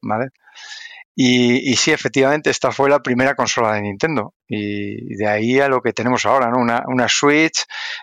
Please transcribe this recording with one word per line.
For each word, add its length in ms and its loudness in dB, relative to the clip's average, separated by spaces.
¿vale? 280 -4
Y, 480 4
y 60 2
sí, 160 0
efectivamente, 580 0
esta 220 0
fue 180 2
la 120 4
primera 340 0
consola 380 0
de 80 -2
Nintendo 540 -4
y, 680 -6
y 40 -12
de 100 -2
ahí 320 2
a 80 2
lo 140 0
que 100 -2
tenemos 340 -2
ahora, 240 2
¿no? 100 0
Una, 280 0
una 220 0
Switch, 560 2